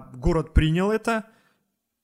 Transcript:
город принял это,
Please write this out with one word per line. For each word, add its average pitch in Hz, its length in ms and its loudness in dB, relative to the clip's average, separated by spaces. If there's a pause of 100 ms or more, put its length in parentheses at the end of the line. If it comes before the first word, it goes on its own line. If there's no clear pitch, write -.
(140)
город 156 400 -2
принял 165 380 2
это, 220 320 -2 (800)